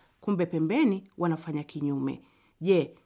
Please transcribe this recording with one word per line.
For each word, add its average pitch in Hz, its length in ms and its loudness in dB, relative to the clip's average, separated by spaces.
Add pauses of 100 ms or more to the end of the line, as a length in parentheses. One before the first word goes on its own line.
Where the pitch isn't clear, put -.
(200)
kumbe 180 260 0
pembeni 190 580 2 (140)
wanafanya 160 440 -2
kinyume. 139 600 -4 (380)
Je, 165 340 2 (120)